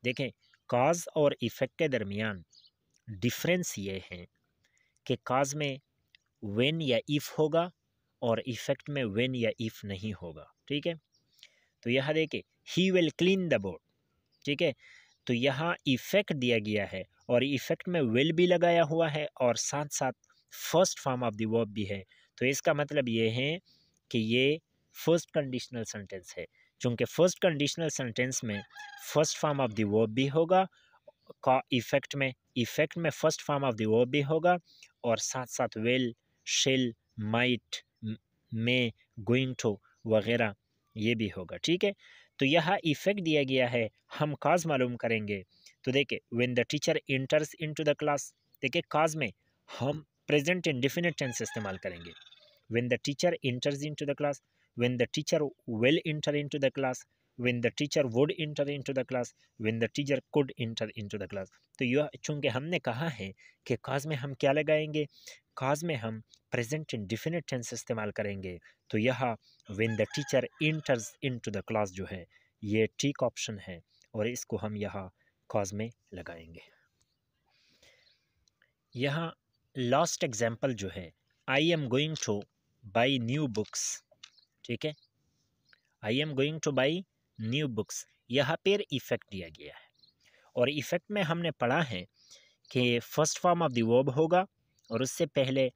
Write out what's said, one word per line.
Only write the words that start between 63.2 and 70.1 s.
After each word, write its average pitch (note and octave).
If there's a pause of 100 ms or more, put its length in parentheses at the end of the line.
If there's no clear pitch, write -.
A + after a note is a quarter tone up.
कि B2
कॉज C3+
में D#3
हम C3+
क्या C#3
लगाएंगे, D3+ (500)
कॉज D3
में E3
हम A2 (300)
प्रेजेंट B2+
इंडेफिनिट A#2
टेंस B2
इस्तेमाल A2
करेंगे, G2 (320)
तो A2+
यहाँ A#2+ (340)
when A2
the G#2+ (100)